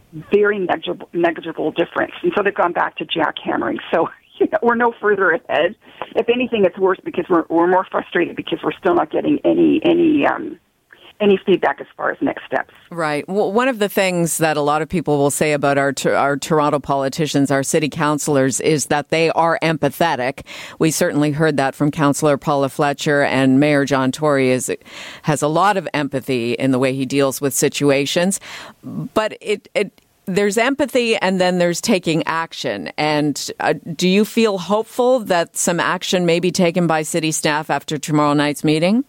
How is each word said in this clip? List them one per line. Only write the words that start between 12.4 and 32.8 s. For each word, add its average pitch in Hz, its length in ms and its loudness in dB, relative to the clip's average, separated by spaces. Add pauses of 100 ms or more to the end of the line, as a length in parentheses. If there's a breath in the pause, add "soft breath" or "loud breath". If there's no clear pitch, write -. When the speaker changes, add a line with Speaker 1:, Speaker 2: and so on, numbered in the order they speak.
Speaker 1:
steps. - 260 -6 (180)
Speaker 2:
Right. 151 380 -4
Well, 196 240 0
one 247 160 2
of 240 100 -2
the 202 100 0
things 180 500 0
that 156 180 2
a 147 60 0
lot 147 200 2
of 156 60 -8
people 147 300 0
will 139 120 4
say 151 220 0
about 139 260 2
our 139 140 2
Tor-, 131 220 0
our 139 220 2
Toronto 147 440 0
politicians, 139 680 -2
our 139 120 0
city 156 260 0
councilors, 147 720 0
is 151 260 0
that 147 240 -2
they 160 200 2
are 165 320 2
empathetic. 147 840 -2 (340 loud breath)
We 160 120 2
certainly 151 420 0
heard 156 260 0
that 135 160 0
from 147 160 0
Councillor 143 480 2
Paula 139 300 0
Fletcher, 143 540 0
and 131 380 4
Mayor 143 240 4
John 131 280 0
Tory 139 380 0
is, 127 220 0 (500 loud breath)
has 147 200 0
a 147 60 2
lot 185 280 2
of 160 160 -4
empathy 127 640 -2
in 135 160 0
the 127 80 2
way 131 160 0
he 135 120 -4
deals 135 340 0
with 139 140 -2
situations. 143 840 0 (420 loud breath)
But 208 580 -4
it, 202 340 -6
it, - 260 -4 (260)
there's 202 320 0
empathy 240 580 2
and 190 240 0
then 180 180 2
there's 175 220 0
taking 175 460 0
action. 143 680 -6